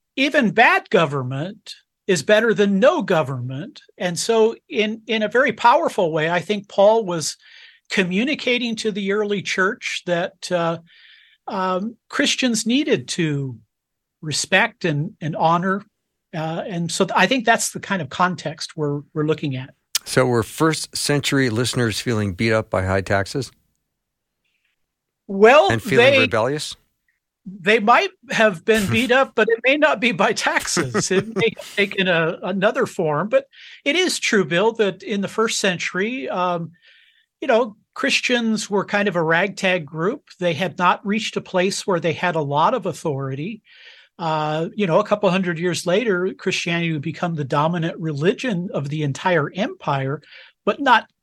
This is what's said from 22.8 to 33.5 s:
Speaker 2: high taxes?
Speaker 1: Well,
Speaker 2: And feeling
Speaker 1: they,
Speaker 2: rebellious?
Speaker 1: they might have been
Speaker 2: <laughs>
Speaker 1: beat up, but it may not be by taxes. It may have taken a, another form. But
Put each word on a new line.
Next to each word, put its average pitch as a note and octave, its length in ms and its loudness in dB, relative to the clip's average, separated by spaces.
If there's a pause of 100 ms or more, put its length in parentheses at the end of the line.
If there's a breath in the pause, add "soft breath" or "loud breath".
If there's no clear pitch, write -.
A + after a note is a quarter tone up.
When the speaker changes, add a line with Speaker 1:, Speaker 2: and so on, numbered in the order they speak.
Speaker 2:
high F#2+ 180 0
taxes? G2+ 500 -2 (1800)
Speaker 1:
Well, A#3+ 440 6
Speaker 2:
And - 100 0
feeling A#3+ 300 4
Speaker 1:
they, C4+ 80 4
Speaker 2:
rebellious? C#3 560 -2 (720)
Speaker 1:
they G3+ 340 0
might B3 320 4 (180)
have G#3+ 340 2
been G#3+ 260 2
Speaker 2:
<laughs> - 20 -4
Speaker 1:
beat A3+ 200 0
up, C4+ 240 2
but A3 140 4
it A3+ 160 2
may C#4 120 4
not C#4 220 2
be A#3+ 120 2
by F#3+ 220 2
taxes. G3 800 -2
It G3+ 240 0
may A#3 220 0
have - 180 -18
taken G3 320 0
a, E3 360 0
another G3+ 420 0
form. D#3+ 440 -2
But C4+ 180 0 (360 loud breath)